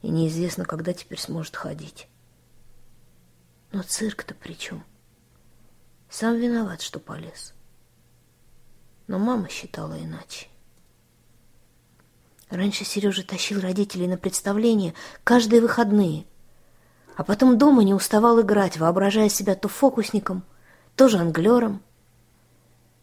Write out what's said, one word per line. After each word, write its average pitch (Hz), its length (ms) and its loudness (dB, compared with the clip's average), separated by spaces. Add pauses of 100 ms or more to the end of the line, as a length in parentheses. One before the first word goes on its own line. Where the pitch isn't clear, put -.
И - 60 -10
неизвестно, 165 560 -2
когда 165 280 -8
теперь - 260 -14
сможет - 380 -10
ходить. 151 520 -14 (1600)
Но 196 100 -6
цирк-то - 520 -8
при - 180 -18
чём? - 320 -14 (1200)
Сам 226 280 -2
виноват, 233 440 -4
что - 200 -12
полез. - 540 -18 (1500)
Но 190 100 -4
мама 214 300 -2
считала 156 500 -12
иначе. 160 500 -14 (2000)
Раньше 202 340 -4
Серёжа 196 420 -4
тащил 196 340 -6
родителей 185 460 -4
на 180 100 -2
представления 202 760 -2 (280)
каждые 233 380 6
выходные, 208 640 2 (920)
а - 80 -6
потом 247 340 4
дома 277 240 8
не 196 100 6
уставал 226 480 4
играть, 202 380 2
воображая 196 500 2
себя 202 260 0
то 190 140 -6
фокусником, 202 760 0 (520)
то 262 120 8
жонглёром. 202 760 2 (1200)